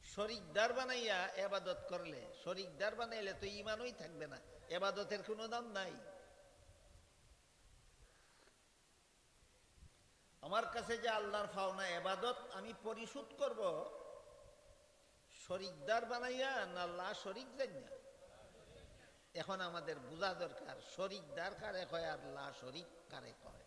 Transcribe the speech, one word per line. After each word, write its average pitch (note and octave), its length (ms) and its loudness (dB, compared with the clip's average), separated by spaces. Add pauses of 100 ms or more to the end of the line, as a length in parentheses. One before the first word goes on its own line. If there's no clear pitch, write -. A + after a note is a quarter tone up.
(160)
শরিকদার G#3+ 580 4
বানাইয়া A#3+ 540 4
এবাদত F#3+ 640 2
করলে, E3+ 360 -2 (180)
শরিকদার F#3 520 2
বানাইলে A3+ 380 0
তো G3+ 120 -4
ঈমানই G#3+ 460 -2
থাকবে D#3 360 -6
না, C3+ 120 -8 (280)
এবাদতের G3 560 2
কোনো A3 240 0
দাম A#3 240 0
নাই। F#3+ 200 0 (4000)
আমার G3+ 240 6
কাছে A#3 320 2
যে A3+ 120 4
আল্লাহর G#3 460 4
পাওনা F#3+ 320 2
এবাদত F#3 680 2
আমি G3+ 200 -4 (100)
পরিশোধ A3+ 420 -4 (120)
করব, G#3+ 520 4 (1600)
শরিকদার F#3+ 580 2
বানাইয়া B3+ 600 2
না F3+ 200 0
লা F3+ 280 0
শরিক A#3+ 440 -6
জানিয়া? A#3 320 -2 (1400)
এখন F#3 280 -2
আমাদের E3 380 -2
বোঝা D#3+ 340 0
দরকার, E3 420 -4 (200)
শরিকদার F#3+ 600 0
কারে F#3+ 360 -2
কয় E3 180 2
আর D3+ 160 0
লা C#3 360 -6
শরিক C3 240 -6 (240)
কারে B2 240 -8 (100)
কয়? - 240 -12